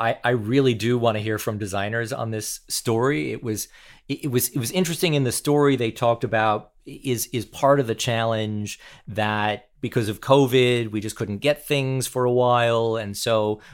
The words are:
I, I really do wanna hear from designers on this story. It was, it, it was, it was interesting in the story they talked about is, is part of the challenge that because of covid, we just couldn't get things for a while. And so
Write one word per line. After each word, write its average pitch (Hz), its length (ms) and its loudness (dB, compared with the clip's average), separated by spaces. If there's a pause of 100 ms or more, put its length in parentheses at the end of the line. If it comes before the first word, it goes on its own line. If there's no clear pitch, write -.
I, 117 220 0
I 120 60 4
really 123 440 2
do 113 240 0
wanna 113 220 2
hear 107 180 -2
from 107 200 -4
designers 107 540 -4
on 117 200 -6
this - 360 -8
story. 131 640 0
It 117 140 -8
was, 110 240 -4 (400)
it, 139 160 -6
it 147 80 -2
was, 120 160 0
it - 100 -4
was 117 140 -4
interesting 170 420 0
in 143 80 2
the 120 100 0
story 147 440 2
they 117 160 -2
talked 117 320 0
about 110 480 0 (120)
is, 127 480 -4
is 113 140 -4
part 143 320 4
of 135 80 0
the 113 80 -2
challenge 110 880 -4 (260)
that 107 600 -2 (120)
because 113 280 -2
of 107 120 -6
covid, 123 720 4
we 107 80 -2
just 107 160 -8
couldn't 101 220 -4
get - 280 -2
things 131 400 -2
for 127 180 -2
a 123 60 2
while. 117 680 2
And 101 200 -6
so 107 440 0 (140)